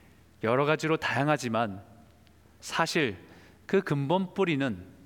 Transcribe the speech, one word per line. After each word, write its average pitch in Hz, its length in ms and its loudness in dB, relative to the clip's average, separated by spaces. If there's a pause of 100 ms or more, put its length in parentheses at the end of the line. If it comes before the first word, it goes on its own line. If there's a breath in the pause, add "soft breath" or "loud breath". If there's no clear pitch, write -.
(440 loud breath)
여러 127 220 2
가지로 156 320 2
다양하지만 117 840 0 (800)
사실 151 560 -2 (500 loud breath)
그 196 160 2
근본 160 520 0
뿌리는 139 520 0 (200)